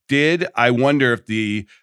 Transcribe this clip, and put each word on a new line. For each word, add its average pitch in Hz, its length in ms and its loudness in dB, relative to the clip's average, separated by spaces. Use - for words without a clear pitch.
did, 160 380 0
I 120 160 2
wonder 131 420 2
if - 140 -8
the, 107 400 -4